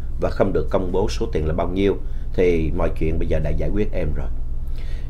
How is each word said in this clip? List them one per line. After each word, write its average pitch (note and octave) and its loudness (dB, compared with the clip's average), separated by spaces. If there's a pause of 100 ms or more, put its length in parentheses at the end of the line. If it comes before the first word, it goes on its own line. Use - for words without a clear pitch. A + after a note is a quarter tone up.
(220)
và F2 2
không G2+ 0
được D#2 0
công F#2 0
bố G2 0
số - -2
tiền D#2 0
là D#2 0
bao E2 0
nhiêu. F#2+ 2 (360)
Thì E2+ 2
mọi E2+ 2 (100)
chuyện D#2 2
bây - 2
giờ D#3 2
đã D#3 0
giải - 2
quyết G2+ 2
êm F2+ 0
rồi. - 0 (840)